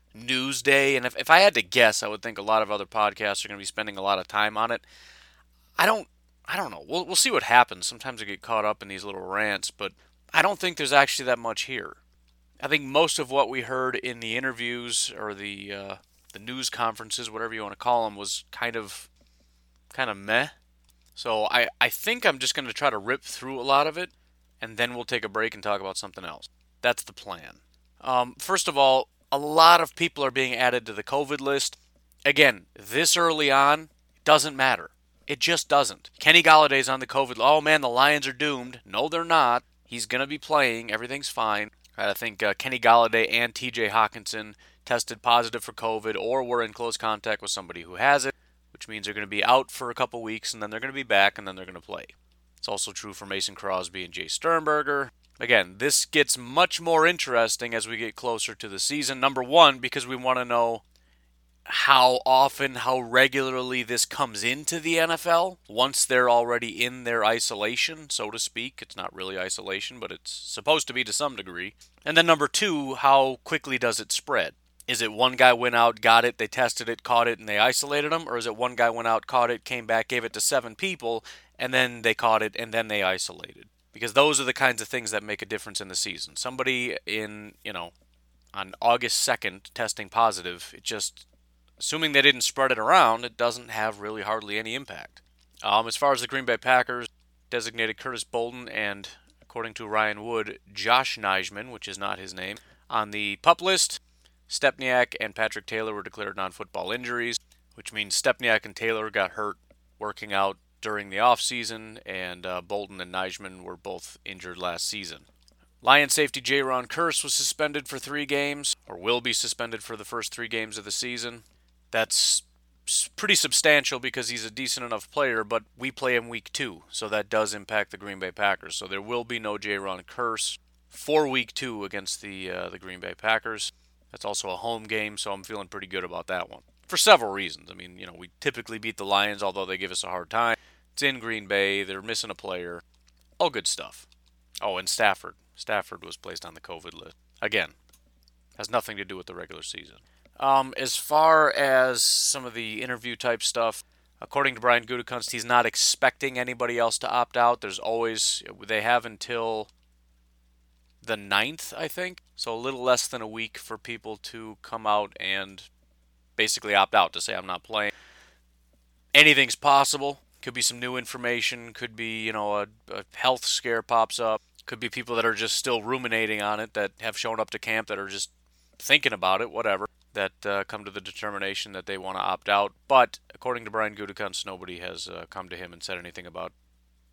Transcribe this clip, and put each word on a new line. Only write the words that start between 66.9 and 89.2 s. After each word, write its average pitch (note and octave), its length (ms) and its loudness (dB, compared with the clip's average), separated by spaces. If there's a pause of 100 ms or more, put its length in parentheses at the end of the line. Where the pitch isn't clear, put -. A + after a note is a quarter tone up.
their A#2 200 0
isolation, A#2 840 0
so G#2+ 220 -4
to A2+ 80 -8
speak. - 420 -8
It's - 140 -16
not F#2 180 -10
really F#2+ 240 -8
isolation, F#2+ 600 -6
but - 120 -8
it's - 200 -14
supposed - 560 0
to C3 60 -6
be B2 100 0
to G#2+ 100 -8
some C#3+ 220 -2
degree. F#2 400 -10 (280)
And D#3 140 0
then E3 80 8
number D3+ 220 4
two, D3 480 -2
how C3+ 480 6
quickly C#3 340 -4
does A#2 220 0
it G#2+ 120 -6
spread? G2+ 440 -2 (320)
Is A#2 160 -2
it G#2+ 100 -2
one B2 200 4
guy B2+ 200 10
went A#2+ 220 0
out, A#2 260 4
got A#2 240 8
it, B2 140 -2
they A2 80 -2
tested A#2+ 420 -2
it, A#2 140 -6
caught A#2+ 240 4
it, A#2 100 -2
and A2 100 -18
they G#2 120 0
isolated C#3+ 520 2
him? E3 160 -2
Or A#2+ 100 -4
is A#2 100 -4
it A2 80 -4
one A#2+ 200 -2
guy A#2 140 4
went A#2 180 -4
out, A2+ 200 2
caught A#2+ 240 2
it, A2+ 140 -8
came A#2+ 200 -8
back, A2+ 220 0
gave B2 160 -4
it A2+ 100 -8
to G#2+ 80 -6
seven A#2+ 340 0
people, A#2+ 480 -6 (360)
and B2+ 120 -4
then B2+ 300 0
they A2+ 140 2
caught A2+ 260 4
it, G#2+ 160 -4
and A#2 160 -8
then A2+ 140 0
they G#2 160 -2
isolated? F#2 600 -4 (280)
Because A2 200 -6
those C#3+ 260 6
are C#3 40 -2
the B2 100 -2
kinds B2+ 260 0
of A2+ 80 -8
things A#2 220 -6
that G#2 140 -4
make G#2 180 -8
a A2 40 -10
difference G#2 360 -8
in G2 60 -14
the F2+ 80 -10
season. - 400 -6
Somebody B2+ 600 -4 (120)
in, G#2 560 -8
you G#2+ 100 -10
know, E2+ 200 -10 (600)
on F#2+ 260 -10
August A#2+ 380 2
second G2+ 560 -4